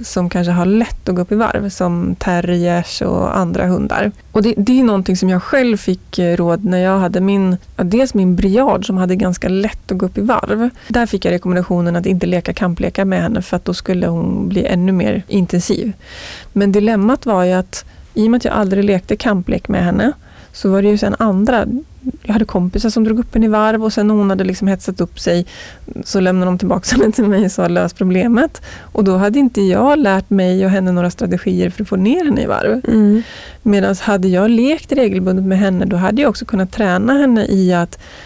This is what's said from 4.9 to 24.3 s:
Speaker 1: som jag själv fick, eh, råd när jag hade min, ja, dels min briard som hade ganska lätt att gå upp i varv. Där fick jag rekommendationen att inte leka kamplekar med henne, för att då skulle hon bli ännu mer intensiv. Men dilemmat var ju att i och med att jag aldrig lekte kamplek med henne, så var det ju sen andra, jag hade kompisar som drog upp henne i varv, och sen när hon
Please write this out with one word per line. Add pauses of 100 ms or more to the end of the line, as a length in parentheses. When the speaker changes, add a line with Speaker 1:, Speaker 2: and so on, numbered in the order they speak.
Speaker 1:
som
jag
själv
fick,
eh,
råd
när
jag
hade
min, (200)
ja,
dels
min
briard
som
hade
ganska
lätt
att
gå
upp
i
varv. (180)
Där
fick
jag
rekommendationen
att
inte
leka
kamplekar
med
henne,
för
att
då
skulle
hon
bli
ännu
mer
intensiv. (600)
Men
dilemmat
var
ju
att (300)
i
och
med
att
jag
aldrig
lekte
kamplek
med
henne, (400)
så
var
det
ju
sen
andra, (560)
jag
hade
kompisar
som
drog
upp
henne
i
varv,
och
sen
när
hon